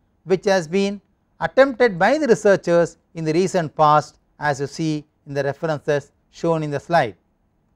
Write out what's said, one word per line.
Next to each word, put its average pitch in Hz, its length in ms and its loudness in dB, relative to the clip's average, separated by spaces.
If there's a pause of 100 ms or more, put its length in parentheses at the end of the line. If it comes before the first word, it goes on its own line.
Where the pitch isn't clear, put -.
(240)
which 180 200 -4
has 190 240 0
been 196 320 -2 (400)
attempted 240 580 0
by 220 200 2
the 294 100 -2
researchers 175 680 2 (180)
in 160 100 -8
the 156 80 -2
recent 170 420 -2
past 151 440 2 (200)
as 147 220 -4
you 143 60 -4
see 151 380 -6 (220)
in 143 80 -14
the 143 80 -2
references 143 720 -4 (180)
shown 165 320 -2
in 147 80 -6
the 143 80 -6
slide. 143 380 -2 (600)